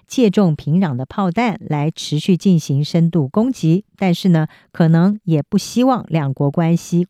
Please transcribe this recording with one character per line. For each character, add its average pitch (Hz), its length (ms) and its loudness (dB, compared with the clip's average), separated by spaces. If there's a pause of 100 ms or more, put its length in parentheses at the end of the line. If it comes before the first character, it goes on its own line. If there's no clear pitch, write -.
借 240 220 0
重 185 260 2
平 151 240 -2
壤 165 160 0
的 127 120 -6
炮 190 240 -4
弹 233 360 -2
来 151 240 -2
持 - 280 -6
续 175 180 2
进 175 240 2
行 143 240 -2
深 165 260 0
度 156 160 0
攻 220 240 -2
击， 170 360 0 (100)
但 185 180 0
是 - 140 -2
呢， 156 200 2 (220)
可 165 180 2
能 180 360 2
也 160 180 0
不 - 140 -4
希 - 260 -2
望 254 260 0
两 147 260 -2
国 143 160 0
关 170 260 0
系 175 340 -2